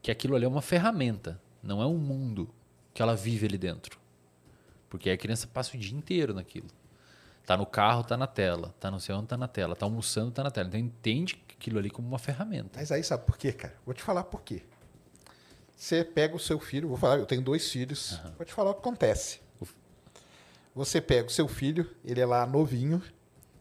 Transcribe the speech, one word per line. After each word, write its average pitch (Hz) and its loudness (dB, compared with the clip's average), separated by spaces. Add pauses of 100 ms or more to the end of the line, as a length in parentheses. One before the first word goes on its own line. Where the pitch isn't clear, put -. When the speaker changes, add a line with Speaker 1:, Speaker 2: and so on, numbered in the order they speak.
Speaker 1:
que - -2
aquilo 127 0
ali 123 4
é - 4
uma 139 0
ferramenta, 143 0 (240)
não 101 0
é 123 2
um 170 2
mundo 135 -2 (460)
que - 0
ela 113 6
vive 107 0
ali 98 0
dentro. 87 -8 (880)
Porque 95 -2
a 92 2
criança 110 -4
passa 127 -6
o - -8
dia 104 -8
inteiro 151 0
naquilo. - -8 (760)
Tá 92 4
no 98 0
carro, 113 4
tá 113 -2
na 127 0
tela. 87 0
Tá 98 -4
não 98 -4
sei 98 -4
onde, 104 -4
tá 123 -4
na 123 -4
tela. 90 -2
Tá - -4
almoçando, 113 -2
tá 120 -4
na 139 -2
tela. 98 -2
Então 104 -2
entende 120 0 (220)
aquilo 110 -2
ali 101 -2
como 120 -8
uma 127 -4
ferramenta. 139 -6
Speaker 2:
Mas 147 -6
aí 147 2
sabe - -2
por - 4
quê, 135 0
cara? - -10 (100)
Vou 127 -6
te - -12
falar 185 0
por - -10
quê. - -10 (1120)
Você 170 2
pega 160 2
o 165 -4
seu 156 0
filho, 151 -4
vou 127 -2
falar, 131 6
eu - 0
tenho 131 2
dois 143 0
filhos, 131 -4
Speaker 1:
Aham. 82 -12
Speaker 2:
vou 170 -8
te - -18
falar 196 2
o 196 0
que 196 -10
acontece. - 0 (200)
Speaker 1:
Uf. - -12 (1000)
Speaker 2:
Você 139 2
pega 120 4
o - -6
seu 151 4
filho, 156 0 (160)
ele 123 0
é 127 6
lá 123 4
novinho, 139 2 (580)